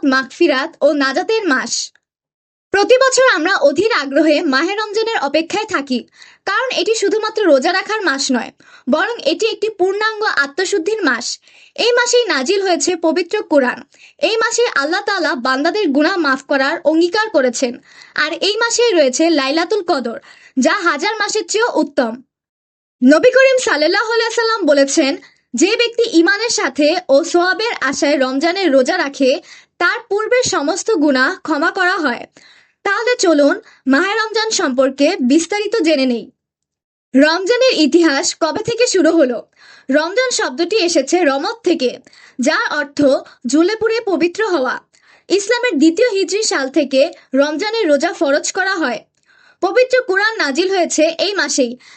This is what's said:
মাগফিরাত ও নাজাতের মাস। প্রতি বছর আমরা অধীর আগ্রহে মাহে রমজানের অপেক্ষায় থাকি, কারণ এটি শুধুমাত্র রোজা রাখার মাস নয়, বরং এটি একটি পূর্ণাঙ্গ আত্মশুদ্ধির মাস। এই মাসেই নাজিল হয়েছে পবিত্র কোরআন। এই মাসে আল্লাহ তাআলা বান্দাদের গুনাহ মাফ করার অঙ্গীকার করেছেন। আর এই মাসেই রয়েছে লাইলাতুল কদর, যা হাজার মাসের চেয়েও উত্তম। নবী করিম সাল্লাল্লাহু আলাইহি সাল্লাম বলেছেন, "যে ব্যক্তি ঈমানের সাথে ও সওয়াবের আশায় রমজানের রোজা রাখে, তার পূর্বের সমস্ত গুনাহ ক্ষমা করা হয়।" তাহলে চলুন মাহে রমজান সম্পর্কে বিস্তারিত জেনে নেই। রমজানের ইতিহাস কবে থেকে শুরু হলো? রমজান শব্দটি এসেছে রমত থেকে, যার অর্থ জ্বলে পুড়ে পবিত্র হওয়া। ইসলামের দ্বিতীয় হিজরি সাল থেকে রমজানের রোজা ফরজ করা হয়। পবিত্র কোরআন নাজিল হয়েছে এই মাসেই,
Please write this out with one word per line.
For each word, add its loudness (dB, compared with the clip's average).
মাগফিরাত 0
ও 4
নাজাতের -2
মাস। -4
প্রতি 4
বছর 4
আমরা 0
অধীর 2
আগ্রহে 2
মাহে 0
রমজানের -4
অপেক্ষায় -4
থাকি, -4
কারণ -2
এটি 0
শুধুমাত্র -2
রোজা 4
রাখার -4
মাস -2
নয়, -4
বরং 0
এটি -2
একটি -4
পূর্ণাঙ্গ -2
আত্মশুদ্ধির -2
মাস। -4
এই 0
মাসেই 2
নাজিল -2
হয়েছে 0
পবিত্র -2
কোরআন। 0
এই 0
মাসে 0
আল্লাহ -2
তাআলা -2
বান্দাদের 0
গুনাহ 2
মাফ 0
করার 0
অঙ্গীকার 2
করেছেন। 0
আর -2
এই -2
মাসেই 2
রয়েছে 2
লাইলাতুল 0
কদর, -4
যা 2
হাজার -2
মাসের -4
চেয়েও 0
উত্তম। -2
নবী 6
করিম 4
সাল্লাল্লাহু 0
আলাইহি 0
সাল্লাম -2
বলেছেন, 2
"যে 0
ব্যক্তি 0
ঈমানের 2
সাথে 0
ও 4
সওয়াবের 0
আশায় 0
রমজানের 0
রোজা 2
রাখে, -2
তার 0
পূর্বের 0
সমস্ত -2
গুনাহ 2
ক্ষমা -2
করা 0
হয়।" -4
তাহলে 0
চলুন 2
মাহে 2
রমজান -2
সম্পর্কে 0
বিস্তারিত 0
জেনে 2
নেই। -4
রমজানের 2
ইতিহাস 2
কবে -2
থেকে 0
শুরু 2
হলো? 0
রমজান 0
শব্দটি -2
এসেছে 0
রমত -2
থেকে, -2
যার 0
অর্থ -4
জ্বলে 2
পুড়ে -2
পবিত্র -2
হওয়া। -2
ইসলামের 0
দ্বিতীয় 4
হিজরি -2
সাল -4
থেকে 0
রমজানের 0
রোজা 2
ফরজ -2
করা -2
হয়। -4
পবিত্র 0
কোরআন -2
নাজিল -2
হয়েছে 0
এই 0
মাসেই, -2